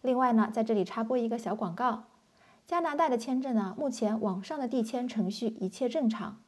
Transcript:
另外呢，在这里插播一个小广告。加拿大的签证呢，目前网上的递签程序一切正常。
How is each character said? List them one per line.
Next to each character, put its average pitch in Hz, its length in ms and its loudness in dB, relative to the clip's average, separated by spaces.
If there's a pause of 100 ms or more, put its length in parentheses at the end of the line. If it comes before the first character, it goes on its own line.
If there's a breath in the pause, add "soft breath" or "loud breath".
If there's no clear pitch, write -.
另 247 160 2
外 247 160 4
呢， 220 180 6
在 226 140 0
这 226 80 0
里 208 100 4
插 226 220 -2
播 247 140 0
一 233 100 0
个 226 80 -2
小 202 180 -4
广 190 200 -4
告。 233 300 -2 (640 soft breath)
加 349 140 0
拿 320 140 0
大 311 160 4
的 240 80 2
签 254 240 -2
证 262 120 -2
呢， 190 240 0
目 285 120 0
前 220 280 0
网 202 240 0
上 311 160 -6
的 269 80 -4
递 240 160 0
签 240 240 -4
程 214 240 0
序 226 180 -4 (120)
一 185 80 -2
切 247 180 -4
正 262 220 2
常。 220 400 -4